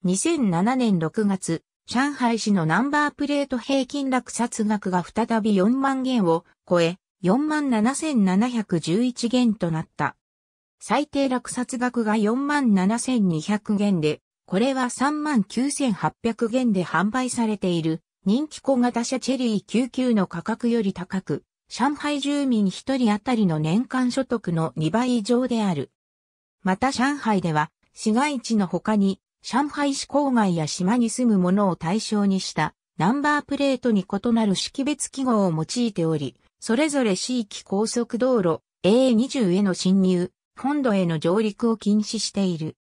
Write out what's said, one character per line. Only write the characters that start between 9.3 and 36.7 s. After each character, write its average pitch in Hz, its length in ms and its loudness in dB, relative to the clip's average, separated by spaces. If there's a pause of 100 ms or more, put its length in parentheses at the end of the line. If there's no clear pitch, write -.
元 247 240 2
と 180 160 -4
な 160 120 -4
っ - 60 -10 (100)
た。 143 180 -4 (640)
最 269 260 0
低 277 240 0
落 254 220 -4
札 247 260 -6
額 247 260 -2
が 214 140 0
四 233 300 0
万 285 260 2
七 196 240 2
千 240 300 0
二 165 120 0
百 208 360 -2
元 196 260 0
で、 151 200 0 (280)
こ 175 80 0
れ 262 160 2
は 254 160 0
三 294 320 -2
万 294 220 0
九 262 260 -2
千 269 240 -2
八 160 300 -4
百 226 260 -2
元 247 240 0
で 185 100 0
販 175 280 0
売 254 180 -2
さ 240 160 -2
れ 214 140 -2
て 190 100 -2
い 170 140 0
る 160 180 -2 (240)
人 254 220 0
気 - 140 -16
小 269 160 2
型 240 260 0
車 254 160 -4
チ - 140 -2
ェ 277 40 -2
リ 233 220 0
ー - 40 -20
九 247 260 -2
九 254 260 0
の 190 100 4
価 175 160 -8
格 233 280 -2
よ 233 120 2
り 196 100 0
高 185 300 -6
く、 - 220 -6 (260)
上 285 260 -2
海 294 240 -4
住 285 280 -2
民 208 240 2
一 - 260 -4
人 233 160 2
当 208 60 -2
た 262 160 -2
り 220 100 2
の 160 140 0
年 170 260 0
間 254 260 -2
所 262 140 -2
得 220 260 -4
の 160 240 -2
二 156 140 -2
倍 240 300 0
以 - 20 -6
上 240 260 0
で 233 160 0
あ 196 80 0
る。 143 200 -4 (720)
ま 190 140 0
た 262 140 0
上 269 280 0
海 214 220 0
で 165 120 -2
は、 151 160 0 (240)
市 - 180 -2
街 262 300 0
地 226 140 -2
の 208 100 4
他 185 300 -2
に、 196 240 0 (240)
上 285 260 0
海 285 240 -2
市 - 140 -8
郊 277 260 0
外 202 220 2
や 160 100 0
島 185 320 0
に 233 140 0
住 247 200 0
む 202 60 4
者 190 320 2
を 170 60 -2
対 175 240 -2
象 208 260 -2
に 190 140 2
し - 160 -8
た 156 180 -2 (240)
ナ 170 140 2
ン 285 100 -2
バ 294 220 0
ー - 20 -14
プ 277 100 -6
レ 277 200 2
ー - 20 -6
ト 247 140 0
に 196 120 2
異 220 300 -2
な 220 140 2
る 190 80 2
識 - 280 -6
別 294 280 -4
記 269 140 -6
号 220 200 2
を 175 60 2
用 160 320 -2
い 226 100 -2
て 170 120 -2
お 160 120 0
り、 139 180 -6 (240)
そ - 160 -2